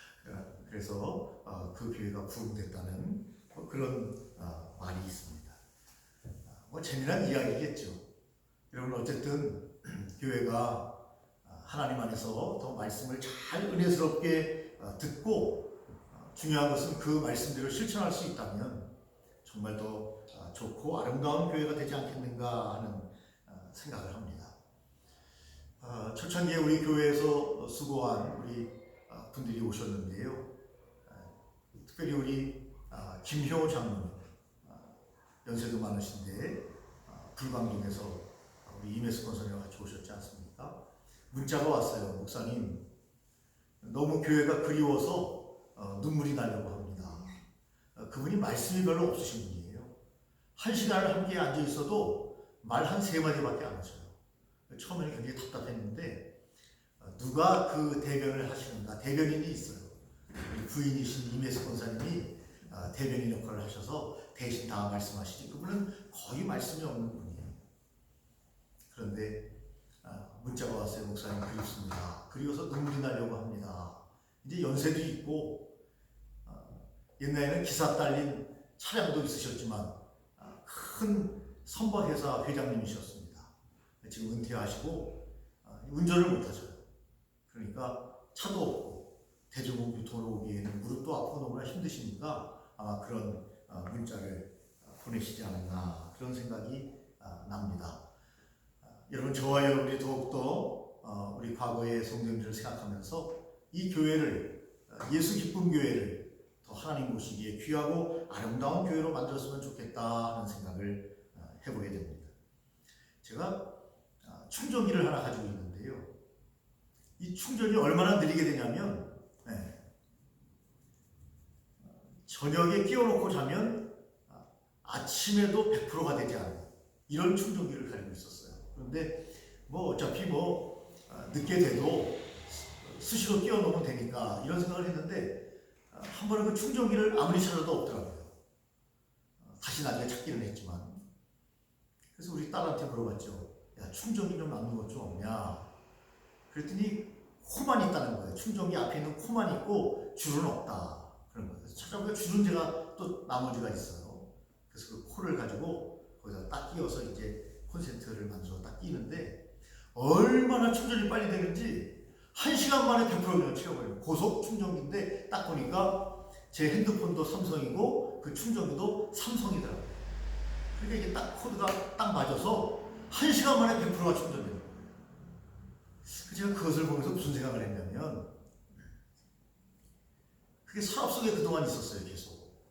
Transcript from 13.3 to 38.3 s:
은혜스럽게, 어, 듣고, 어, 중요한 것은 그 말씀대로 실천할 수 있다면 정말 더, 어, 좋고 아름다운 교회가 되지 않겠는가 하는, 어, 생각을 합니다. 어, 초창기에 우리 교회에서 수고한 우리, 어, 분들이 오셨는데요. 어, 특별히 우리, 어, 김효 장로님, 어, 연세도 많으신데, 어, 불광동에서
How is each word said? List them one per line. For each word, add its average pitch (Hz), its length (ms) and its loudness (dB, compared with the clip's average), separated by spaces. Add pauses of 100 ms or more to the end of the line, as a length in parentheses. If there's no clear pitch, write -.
은혜스럽게, 165 1160 4
어, - 160 -10
듣고, - 840 0 (340)
어, - 220 -20
중요한 147 360 4
것은 - 280 0
그 151 220 2
말씀대로 135 480 0
실천할 190 420 0
수 - 220 -2
있다면 - 580 -4 (540)
정말 107 320 -6
더, 107 80 -4 (540)
어, 87 160 -12
좋고 - 460 -4
아름다운 147 520 2
교회가 151 220 2
되지 143 200 -2
않겠는가 120 840 -2
하는, 104 180 -4 (520)
어, 90 280 -18
생각을 98 400 -8
합니다. 85 320 -10 (1400)
어, 113 320 -8
초창기에 170 420 2
우리 156 260 6
교회에서 147 880 6
수고한 - 720 -2
우리, 120 400 -6 (300)
어, 113 200 -14
분들이 117 300 -4
오셨는데요. 101 720 -2 (800)
어, - 420 -20 (340)
특별히 - 260 -2
우리, 135 600 0 (180)
어, 95 320 -10
김효 156 460 2
장로님, 101 420 0 (580)
어, - 280 -20 (500)
연세도 117 340 -2
많으신데, - 840 -4 (440)
어, - 300 -18
불광동에서 101 920 -2 (500)